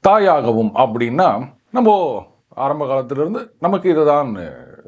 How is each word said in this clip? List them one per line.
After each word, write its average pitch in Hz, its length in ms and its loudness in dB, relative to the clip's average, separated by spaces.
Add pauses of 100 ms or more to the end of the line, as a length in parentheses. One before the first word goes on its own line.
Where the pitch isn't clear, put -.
தாயாகவும் 143 720 2
அப்படின்னா, 120 800 0 (160)
நம்ம 196 520 0 (260)
ஆரம்ப 143 380 -4
காலத்திலிருந்து 139 720 -4
நமக்கு 185 320 -2
இதுதான் 147 460 2 (500)